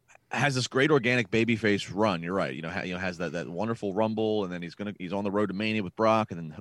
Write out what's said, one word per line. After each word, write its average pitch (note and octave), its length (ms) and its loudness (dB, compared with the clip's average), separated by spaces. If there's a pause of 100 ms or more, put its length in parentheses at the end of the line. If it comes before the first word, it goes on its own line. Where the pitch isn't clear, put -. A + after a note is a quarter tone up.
(300)
has C3+ 240 0
this B2 120 0
great C#3 240 2
organic B2 400 2
babyface A2 600 2
run. F#2 300 2
You're F2 120 -4
right. D#2 200 0
You D2+ 80 -8
know, D#2+ 80 -6
ha-, F#2 120 -4
you F2+ 120 -4
know, F2+ 40 -6
has F2+ 200 -4
that, E2+ 140 -4
that E2 160 -6
wonderful G2+ 460 -4
Rumble, G#2+ 500 0
and F2+ 80 -6
then F2 100 -8
he's E2 120 -10
gonna, G#2 240 -8
he's F2+ 140 -6
on G2+ 100 -2
the G#2 80 -2
road G#2 160 2
to F#2+ 80 -6
Mania A2 280 0
with F2+ 120 -8
Brock, A2 380 4
and E2+ 80 -8
then, D#2 200 -10